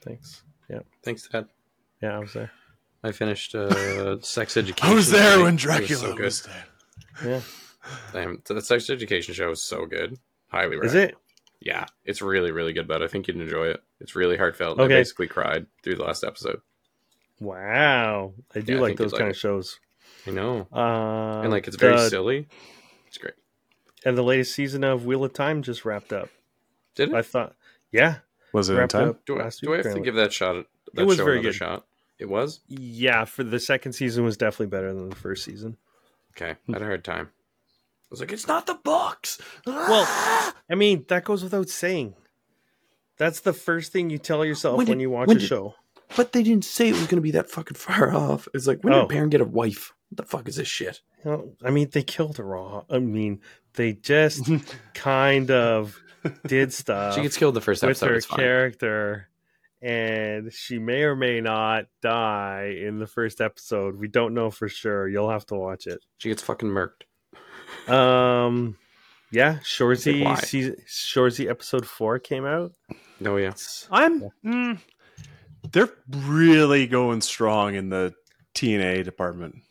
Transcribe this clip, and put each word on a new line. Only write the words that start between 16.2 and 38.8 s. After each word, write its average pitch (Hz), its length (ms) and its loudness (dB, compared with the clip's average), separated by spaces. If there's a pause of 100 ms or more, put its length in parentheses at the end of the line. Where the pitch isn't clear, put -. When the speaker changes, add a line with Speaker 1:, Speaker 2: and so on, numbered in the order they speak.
Speaker 2:
episode. - 380 -8 (760)
Speaker 1:
Wow. 104 960 0 (220)
I 110 60 -4
do 120 120 -4
Speaker 2:
Yeah, 131 60 0
I - 20 0
Speaker 1:
like 120 100 4
Speaker 2:
think - 80 -6
you'd 110 60 0
Speaker 1:
those 104 80 -4
Speaker 2:
like 110 60 -2
Speaker 1:
kind 110 100 0
Speaker 2:
it. 95 60 -4
Speaker 1:
of - 20 -10
shows. 98 420 -4 (480)
Speaker 2:
I 95 40 -8
know. 101 420 -4
Speaker 1:
Uh, 110 680 -2
Speaker 2:
And, 113 100 -2
like, 101 160 0
it's 98 100 -10
very 123 180 6
Speaker 1:
the, 117 140 6
Speaker 2:
silly. 117 380 0 (600)
It's - 100 -20
great. - 160 -14 (720)
Speaker 1:
and 123 120 2
the 123 60 2
latest 127 300 2
season 139 300 -4
of 127 220 0
Wheel 131 180 0
of 131 100 -4
Time 147 300 -2
just 120 220 -8
wrapped 104 280 -6
up. 95 160 -6 (640)
Speaker 2:
Did 147 140 0
it? 143 60 -4
Speaker 1:
I 113 60 2
thought, - 340 -4 (360)
yeah. 147 260 4 (340)
Speaker 3:
Was 98 180 2
it 95 40 2
in 101 60 4
Speaker 1:
Wrapped 123 120 2
Speaker 3:
time? 120 180 2
Speaker 1:
up - 160 -8
Speaker 2:
Do 139 140 -4
I, - 40 -4
Speaker 1:
last 117 180 -10
Speaker 2:
do 147 60 -4
I 151 40 -2
Speaker 1:
week, 170 60 0
Speaker 2:
have 185 60 -2
to 113 60 -2
Speaker 1:
apparently. 101 160 -4
Speaker 2:
give 117 100 -2
that 107 180 2
shot, 90 320 -2 (280)
that - 80 -4
Speaker 1:
It 190 40 6
was 190 120 6
Speaker 2:
show 98 60 0
Speaker 1:
very 131 140 4
Speaker 2:
another 113 120 0
Speaker 1:
good. 98 60 -2
Speaker 2:
shot? 90 300 -6 (320)
It 104 100 -10
was? 120 400 -4
Speaker 1:
Yeah, 120 580 0
for - 180 -6
the 117 160 -2
second 131 340 -2
season 120 320 0
was 110 120 0
definitely 107 300 -2
better 95 260 -4
than 95 160 -10
the 95 60 -12
first - 300 -10
season. 110 320 -14 (580)
Speaker 2:
Okay, 80 200 -10 (120)
I - 60 -6
had 98 80 -6
a 107 40 -6
hard 95 200 -6
time. 85 260 -8
I - 800 -20
was - 100 -16
like, 143 120 -10
"It's 220 160 -8
not 330 180 0
the 359 80 -4
books!" - 640 -2 (280)